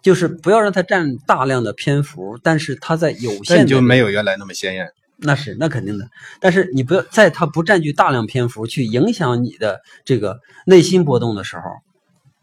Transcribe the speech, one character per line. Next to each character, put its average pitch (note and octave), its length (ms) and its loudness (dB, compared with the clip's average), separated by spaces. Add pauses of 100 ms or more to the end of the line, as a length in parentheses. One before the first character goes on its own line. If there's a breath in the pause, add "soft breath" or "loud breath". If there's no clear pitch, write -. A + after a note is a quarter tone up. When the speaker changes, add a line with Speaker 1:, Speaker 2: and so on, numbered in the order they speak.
Speaker 1:
就 F#3+ 120 4
是 E3 140 0
不 - 220 -6
要 A3 100 6
让 G3+ 140 0
它 F#3 100 -2
占 E3+ 320 -2 (120)
大 D3+ 180 0
量 C3 180 -2
的 G#2 80 -6
篇 C#3+ 320 -2
幅， G#2+ 400 -12
但 D#3+ 160 0
是 D3 160 -8
它 D#3+ 220 -6
在 D#3+ 140 -2
有 A#2 200 -6
限 G2+ 60 -6
的 G2+ 80 -14 (100)
Speaker 2:
但 D#3 100 6
你 A#2+ 40 2
就 C3 100 4
没 B2+ 200 6
有 A2+ 100 2
原 G2+ 160 -2
来 F#2+ 100 -2
那 G2 80 -14
么 F#2+ 100 -16
鲜 F#2 200 -8
艳。 F2+ 160 -8 (280)
Speaker 1:
那 D3 180 -2
是， G#2+ 240 -10
那 D#3+ 100 -2
肯 A2+ 160 -8
定 G#2 120 -6
的。 - 120 -12 (300 loud breath)
但 F#3+ 120 4
是 F#3 220 0
你 C3 100 0
不 C3 120 0
要， - 80 2
在 G#3 260 4
它 E3+ 160 -4
不 D#3+ 160 -4
占 F3 200 2
据 D3 120 -4
大 F#3 160 2
量 A#2+ 160 0
篇 A#2+ 240 -2
幅 A2 180 -10
去 C3+ 160 -4
影 B2+ 300 0
响 B2 300 -2
你 A#2 140 -8
的 G2+ 220 -4 (240 soft breath)
这 C3 140 0
个 G2 220 -6 (260 soft breath)
内 F#3 160 8
心 F3+ 240 2
波 C3 140 2
动 A2+ 160 -2
的 G2 80 -10
时 - 120 -14
候， E2+ 80 -14 (800)